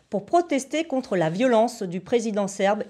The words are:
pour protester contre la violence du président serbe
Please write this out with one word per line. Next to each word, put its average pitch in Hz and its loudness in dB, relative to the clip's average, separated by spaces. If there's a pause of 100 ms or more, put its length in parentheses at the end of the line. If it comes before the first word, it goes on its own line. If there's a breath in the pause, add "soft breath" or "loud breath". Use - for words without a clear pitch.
pour 202 -4
protester 311 0
contre 262 -4
la 160 2
violence 226 2
du 180 -6
président 208 -2
serbe 202 0